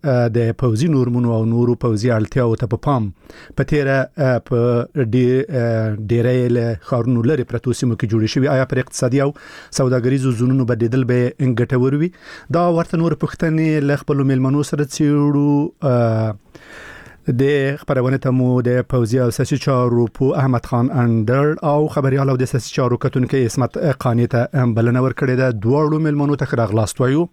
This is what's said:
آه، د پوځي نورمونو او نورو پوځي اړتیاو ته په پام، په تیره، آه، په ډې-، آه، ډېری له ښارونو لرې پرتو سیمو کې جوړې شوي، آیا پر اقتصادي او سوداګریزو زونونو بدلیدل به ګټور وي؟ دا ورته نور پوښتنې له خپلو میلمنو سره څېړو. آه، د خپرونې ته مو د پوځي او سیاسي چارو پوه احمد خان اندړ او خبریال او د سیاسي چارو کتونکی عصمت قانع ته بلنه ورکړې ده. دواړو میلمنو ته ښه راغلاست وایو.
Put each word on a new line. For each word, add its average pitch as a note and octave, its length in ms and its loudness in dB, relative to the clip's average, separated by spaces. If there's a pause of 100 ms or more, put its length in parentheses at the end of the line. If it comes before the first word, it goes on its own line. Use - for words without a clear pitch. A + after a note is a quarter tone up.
(140)
آه، A#2+ 240 2
د A#2 120 2 (120)
پوځي B2 320 2
نورمونو B2 420 2
او - 20 2 (140)
نورو A#2+ 320 2
پوځي A#2 320 0
اړتیاو A2+ 460 0
ته A#2+ 100 -4
په A#2 160 -6
پام، B2 180 0 (540)
په C3+ 120 -2
تیره، C3+ 280 2
آه، C3 480 0
په B2 100 0 (380)
ډې-، B2+ 480 2 (180)
آه، A2 320 0 (160)
ډېری B2 460 2
له A#2 180 -2 (140)
ښارونو A#2+ 400 0
لرې C#3+ 240 -2
پرتو A#2+ 300 -4
سیمو A#2 180 -2
کې B2+ 100 -2
جوړې A2 240 2
شوي، C3 220 2
آیا C3 160 2
پر B2+ 100 -2
اقتصادي C3 440 -2
او - 20 0 (500)
سوداګریزو C3 640 0
زونونو B2+ 300 2
بدلیدل A#2 400 0
به B2 500 0
ګټور C3 400 0
وي؟ F3 80 -2 (480)
دا F3 80 2 (140)
ورته E3 240 -2
نور D#3+ 180 0
پوښتنې D#3+ 680 0
له C#3+ 100 -2
خپلو C#3 300 0
میلمنو C3+ 400 2
سره D3 240 -2
څېړو. C#3+ 1000 2
آه، A2+ 400 0 (920)
د C#3 520 0
خپرونې C3 460 0
ته C3+ 140 2
مو B2+ 100 2 (180)
د B2 100 2 (140)
پوځي B2 320 0
او A#2+ 140 2
سیاسي C3 260 -2
چارو B2 400 2 (160)
پوه C#3 240 0
احمد B2+ 300 0
خان B2 180 0 (140)
اندړ B2 680 0
او D3 240 2
خبریال C3+ 380 0
او B2+ 100 0
د B2 80 -2
سیاسي - 240 -4
چارو B2 300 0
کتونکی C3 420 0
عصمت A#2+ 320 -2 (260)
قانع A#2+ 300 2
ته B2 320 0 (100)
بلنه A#2+ 300 2
ورکړې B2+ 340 -2
ده. C3 80 2 (160)
دواړو D3+ 400 0
میلمنو D3 380 0
ته C#3 80 -2
ښه A#2 100 -2
راغلاست A2 400 -2
وایو. C3+ 320 2